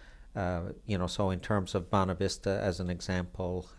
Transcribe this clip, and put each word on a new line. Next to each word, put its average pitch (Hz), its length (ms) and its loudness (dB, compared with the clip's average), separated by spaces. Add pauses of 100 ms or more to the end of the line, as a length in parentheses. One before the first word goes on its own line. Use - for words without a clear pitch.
(360)
Uh, 90 260 0 (240)
you 101 120 0
know, 87 100 2
so 95 240 2
in 90 80 0
terms 101 360 0
of 87 160 -2
Bonavista, 95 680 2
as 95 200 0
an 90 100 0
example, 90 800 -2 (120)